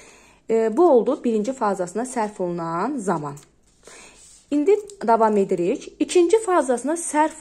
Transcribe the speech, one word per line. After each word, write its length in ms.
E, 280
bu 140
oldu 320
birinci 300
fazasına 500
sərf 380
olunan 560
zaman. 380
İndi 240
davam 300
edirik. 600
İkinci 400
fazasına 540
sərf 480